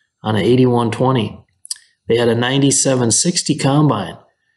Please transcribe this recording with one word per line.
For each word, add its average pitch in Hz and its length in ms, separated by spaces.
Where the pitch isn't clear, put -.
on 107 140
an 98 60
eighty-one 120 480
twenty. 127 560
They 117 100
had 120 100
a 113 60
ninety-seven 127 800
sixty - 440
combine, 135 600